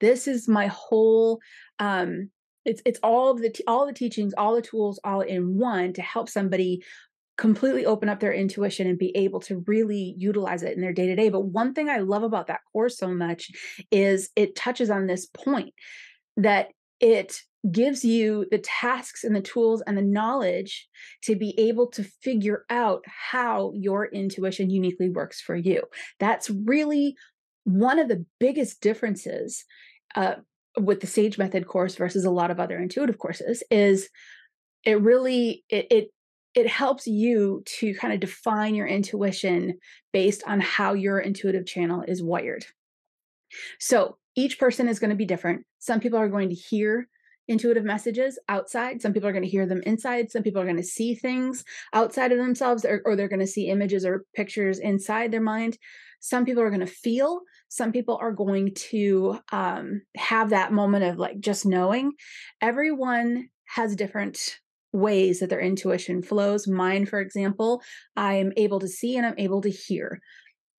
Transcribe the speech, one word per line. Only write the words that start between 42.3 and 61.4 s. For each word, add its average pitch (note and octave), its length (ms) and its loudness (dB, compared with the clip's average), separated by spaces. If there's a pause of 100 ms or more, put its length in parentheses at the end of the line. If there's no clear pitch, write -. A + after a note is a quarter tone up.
So - 380 2 (160)
each C4 240 0
person B3 300 2
is A3 100 -2
gonna G#3 160 0
be G3+ 100 -2
different. F3 400 -2 (140)
Some A#3 200 -2
people A3+ 200 0
are A3 100 2
going G3 220 0
to F3 40 -4
hear G#3+ 540 -2 (400)
intuitive A3+ 360 2
messages A#3 540 -2 (100)
outside. A#3 520 -4
Some G#3+ 120 0
people G3+ 160 -2
are G3 40 0
gonna F#3+ 140 -2
hear F#3+ 200 0
them F3+ 200 -2
inside. A#3 440 -2
Some A3+ 120 -2
people G3 180 -2
are F3+ 60 0
gonna F3 160 0
see A3+ 320 -4
things B3+ 500 -4 (300)
outside A3+ 380 2
of B3 60 4
themselves, B3 460 0
or, G#3 200 2
or G#3+ 120 2
they're G3+ 120 0
gonna G3 180 0
see G3 220 -2
images G3 360 0
or F#3+ 200 -2 (100)
pictures G3+ 440 -2
inside G#3+ 540 -2
their A3+ 80 0
mind. A3+ 380 -2 (420)
Some B3 240 0
people A#3+ 180 2
are A3 80 2
gonna F#3+ 160 -2
feel. C4+ 540 -2 (280)
Some A3+ 240 -2
people A#3 280 -2
are A3+ 120 -2
going G3 420 0 (160)
to, G3+ 480 2 (140)
um, G3 500 -4 (140)
have A3+ 340 0
that G3 220 2
moment G3+ 320 4
of, F3 140 -2
like, F3 220 -6